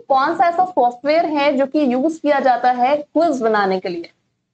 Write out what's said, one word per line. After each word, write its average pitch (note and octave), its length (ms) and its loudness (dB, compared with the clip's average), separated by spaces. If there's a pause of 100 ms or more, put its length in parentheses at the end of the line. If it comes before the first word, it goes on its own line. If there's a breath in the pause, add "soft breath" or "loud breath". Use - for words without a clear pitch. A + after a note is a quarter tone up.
कौन C#4 260 0
सा E4+ 140 2
ऐसा E4+ 160 0
software D4+ 640 0
है D4 300 0
जो C4+ 100 0
कि C4+ 260 0
यूज़ D4+ 280 -2
किया C#4+ 200 0
जाता B3 300 2
है B3+ 260 0
quiz D4 460 -2
बनाने G3+ 380 0
के G3 80 -8
लिए? E3+ 220 -10 (420)